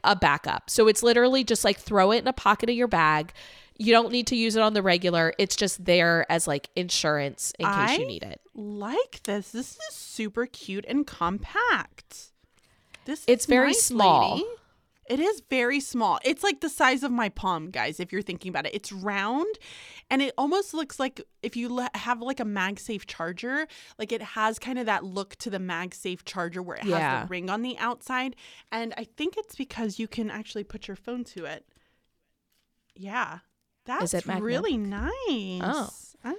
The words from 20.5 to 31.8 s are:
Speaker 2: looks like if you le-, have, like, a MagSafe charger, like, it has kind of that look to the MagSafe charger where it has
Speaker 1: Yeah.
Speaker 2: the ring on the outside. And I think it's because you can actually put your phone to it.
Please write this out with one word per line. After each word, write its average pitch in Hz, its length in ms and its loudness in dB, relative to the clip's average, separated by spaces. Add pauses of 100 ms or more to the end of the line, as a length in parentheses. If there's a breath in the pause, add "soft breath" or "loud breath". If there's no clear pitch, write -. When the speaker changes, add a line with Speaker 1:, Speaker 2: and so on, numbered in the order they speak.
Speaker 2:
looks 302 260 -6
like 262 220 -4 (200)
if 233 140 -6
you 240 180 -4
le-, 247 220 -4
have, 233 260 -4
like, 262 200 -6
a 226 40 -2
MagSafe 202 640 -4
charger, 233 580 -6 (320 loud breath)
like, 220 140 -6
it 226 100 -4
has 220 380 -2
kind 247 180 -6
of 240 100 -4
that 196 180 0
look 190 320 -8
to - 120 -10
the 196 80 -6
MagSafe 180 680 -8
charger 180 360 -6
where 175 140 -8
it - 80 -12
has 202 80 -4
Speaker 1:
Yeah. 147 300 0
Speaker 2:
the 180 60 -8
ring 180 220 -8
on 214 120 -2
the 247 160 -6
outside. 254 580 -4 (380 loud breath)
And 226 240 -6
I 226 80 -10
think 311 320 -6
it's 427 180 -10
because 226 440 -8
you 220 100 -4
can 220 200 -6
actually 208 360 -10
put - 240 -14
your 190 80 -10
phone 247 260 -10
to 175 220 -12
it. 151 200 -12 (1300)